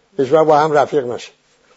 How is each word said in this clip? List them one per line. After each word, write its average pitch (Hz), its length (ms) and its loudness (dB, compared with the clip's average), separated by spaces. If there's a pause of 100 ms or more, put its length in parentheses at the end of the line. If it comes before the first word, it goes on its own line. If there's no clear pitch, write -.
(160)
هیچ 135 160 -2
وقت 156 140 4
با 156 100 4
هم 151 160 0
رفیق 139 340 0
نشید. - 280 -12 (420)